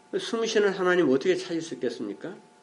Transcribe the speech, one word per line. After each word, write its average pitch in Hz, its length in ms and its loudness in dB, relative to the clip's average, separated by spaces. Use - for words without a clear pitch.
숨으시는 220 520 0
하나님 180 400 4
어떻게 165 260 4
찾을 170 260 -4
수 160 140 -8
있겠습니까? 120 580 -6